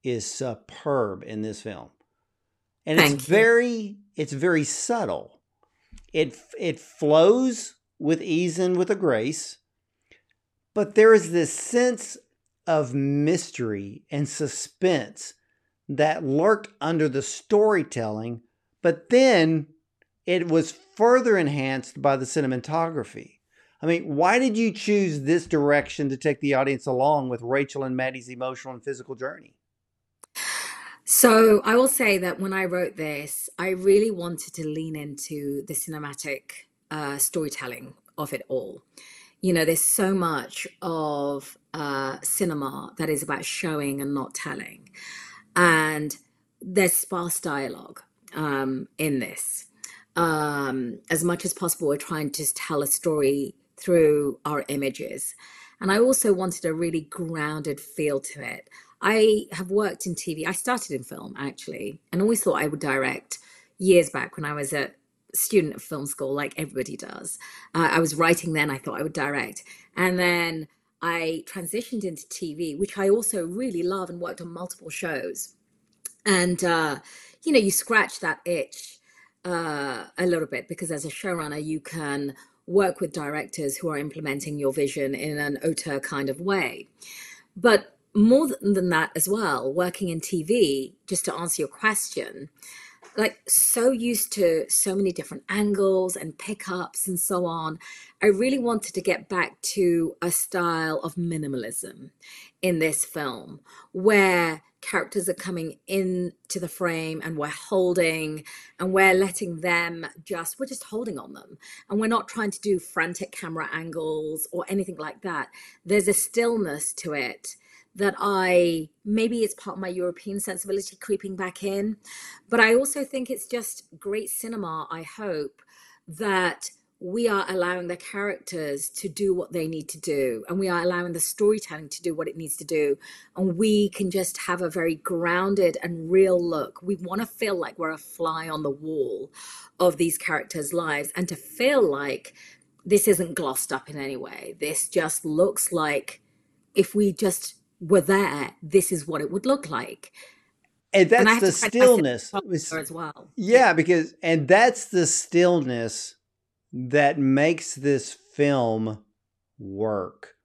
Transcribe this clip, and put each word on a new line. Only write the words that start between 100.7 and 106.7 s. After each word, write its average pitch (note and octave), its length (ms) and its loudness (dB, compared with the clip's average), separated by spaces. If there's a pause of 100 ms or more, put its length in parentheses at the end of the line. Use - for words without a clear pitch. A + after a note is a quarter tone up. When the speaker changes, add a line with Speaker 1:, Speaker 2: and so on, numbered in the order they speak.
Speaker 2:
of - 160 -8
minimalism D3 960 -6 (500)
in F3+ 180 2
this D#3 280 0
film, B2+ 540 -10 (320)
where F#3 680 4 (200)
characters F#3 480 -4
are F3+ 40 -2
coming E3+ 520 -8
in F#3 460 -2 (160)
to F3+ 120 -6
the F3 80 -6
frame D#3+ 560 -4